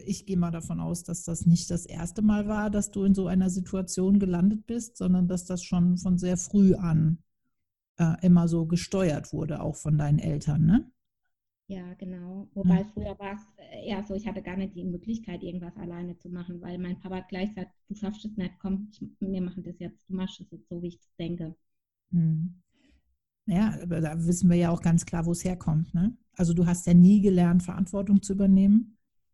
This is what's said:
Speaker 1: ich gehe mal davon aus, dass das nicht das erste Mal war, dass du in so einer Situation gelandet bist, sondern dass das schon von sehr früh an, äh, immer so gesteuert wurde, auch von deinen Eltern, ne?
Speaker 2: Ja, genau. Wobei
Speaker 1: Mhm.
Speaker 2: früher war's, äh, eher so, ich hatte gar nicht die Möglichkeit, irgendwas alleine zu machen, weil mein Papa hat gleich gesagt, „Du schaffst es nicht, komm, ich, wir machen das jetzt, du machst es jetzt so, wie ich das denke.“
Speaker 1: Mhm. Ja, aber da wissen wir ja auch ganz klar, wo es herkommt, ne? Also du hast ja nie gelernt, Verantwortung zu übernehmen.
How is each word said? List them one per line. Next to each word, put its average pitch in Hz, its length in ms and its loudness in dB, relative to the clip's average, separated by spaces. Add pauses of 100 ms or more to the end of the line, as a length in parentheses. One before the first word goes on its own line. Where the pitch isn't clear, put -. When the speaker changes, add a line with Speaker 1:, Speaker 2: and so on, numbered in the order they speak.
Speaker 1:
ich - 200 -8
gehe 190 120 -2
mal 170 120 0
davon 165 300 -8
aus, 170 220 -6
dass - 220 -10
das 165 200 -6
nicht 170 260 4
das 170 160 -4
erste 175 360 -8
Mal 208 260 2
war, 214 220 -4
dass 202 200 -2
du 196 140 -4
in 196 100 6
so 190 120 -2
einer 185 240 0
Situation 190 680 0
gelandet 190 480 0
bist, 233 300 -8
sondern 180 320 2
dass 180 160 -4
das 180 180 -6
schon 180 360 0
von 180 200 0
sehr 180 200 -2
früh 190 360 4
an, 160 440 0 (800)
äh, 165 240 2
immer 175 260 6
so 165 180 0
gesteuert 175 680 -2
wurde, 151 280 -6
auch 156 160 -6
von 151 220 0
deinen 147 200 2
Eltern, 151 460 -2
ne? 214 260 4 (800)
Speaker 2:
Ja, 180 240 -12
genau. 180 600 -14
Wobei 185 280 2
Speaker 1:
Mhm. 208 120 -10
Speaker 2:
früher 208 240 -10
war's, 202 220 -12 (180)
äh, - 280 -20
eher 202 160 -6
so, 196 120 -10
ich 208 120 -8
hatte - 160 -10
gar 180 140 -10
nicht 190 180 -8
die 175 100 -12
Möglichkeit, 180 580 -10
irgendwas 175 340 -12
alleine 175 420 -12
zu 175 100 -20
machen, 175 320 -12
weil 180 180 -12
mein 180 200 -8
Papa 185 180 -12
hat 185 120 -12
gleich 196 220 -6
gesagt, 185 220 -14 (160)
„Du 196 60 -12
schaffst 208 300 -10
es 214 120 -12
nicht, 180 220 -8
komm, 196 320 -6
ich, - 100 -20 (200)
wir 190 200 -4
machen 180 220 -8
das 170 160 -14
jetzt, - 300 -16
du 185 60 -10
machst 185 260 -6
es 170 100 -20
jetzt - 180 -20
so, 175 140 -12
wie 175 60 -6
ich 170 100 -14
das - 180 -20
denke.“ 170 380 -8 (560)
Speaker 1:
Mhm. 170 500 0 (840)
Ja, 190 360 0
aber 165 180 -4
da 160 260 -4
wissen 175 240 4
wir 175 60 6
ja 170 140 2
auch 170 120 -2
ganz 165 240 4
klar, 170 200 -4
wo 170 60 0
es 175 120 -6
herkommt, 170 500 -2
ne? 185 220 0 (180)
Also 170 200 2
du 175 120 2
hast 175 200 0
ja 175 80 6
nie 190 260 10
gelernt, 180 420 4
Verantwortung 196 600 0
zu 196 100 -4
übernehmen. 196 640 4 (380)